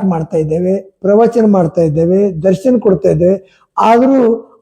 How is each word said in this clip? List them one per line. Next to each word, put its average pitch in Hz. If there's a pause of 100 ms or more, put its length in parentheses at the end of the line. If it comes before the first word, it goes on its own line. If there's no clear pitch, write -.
ಮಾಡ್ತಾ 170
ಇದ್ದೇವೆ, 175
ಪ್ರವಚನ 226
ಮಾಡ್ತಾ 180
ಇದ್ದೇವೆ, 165
ದರ್ಶನ 208
ಕೊಡ್ತಾ 190
ಇದ್ದೇವೆ, 175 (180)
ಆದರೂ 233 (200)